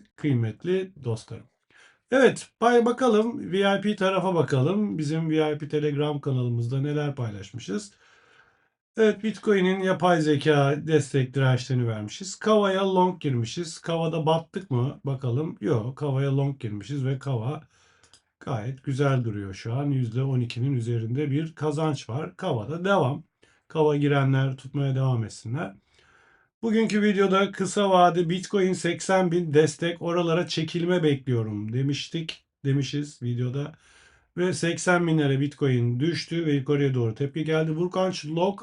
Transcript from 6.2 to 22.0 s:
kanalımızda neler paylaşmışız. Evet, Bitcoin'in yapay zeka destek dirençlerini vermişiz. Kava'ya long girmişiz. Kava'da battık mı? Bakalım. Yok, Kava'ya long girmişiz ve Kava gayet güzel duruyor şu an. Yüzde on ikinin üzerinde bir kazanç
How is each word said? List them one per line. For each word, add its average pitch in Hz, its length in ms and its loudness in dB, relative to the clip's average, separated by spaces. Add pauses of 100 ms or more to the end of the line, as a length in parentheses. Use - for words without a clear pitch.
kanalımızda 123 600 -2
neler 147 340 -2
paylaşmışız. 120 760 -8 (1040)
Evet, 208 280 4
Bitcoin'in 196 560 2
yapay 180 400 4
zeka 147 540 4 (120)
destek 139 480 0
dirençlerini 127 540 2
vermişiz. 107 480 -8
Kava'ya 196 580 2
long 180 260 2
girmişiz. 139 580 -4
Kava'da 165 480 -2
battık 165 440 -2
mı? 127 340 -2
Bakalım. 135 560 -4
Yok, 117 360 -2
Kava'ya 139 400 0
long 139 240 -2
girmişiz 117 440 -6
ve 131 140 -2
Kava 135 440 -4 (800)
gayet 127 440 -8
güzel 135 400 0
duruyor 101 300 -6
şu 113 200 -8
an. 143 160 -2
Yüzde 127 320 -2
on 135 180 0
ikinin 120 320 -4
üzerinde 120 580 -2
bir 160 240 -4
kazanç 151 540 -4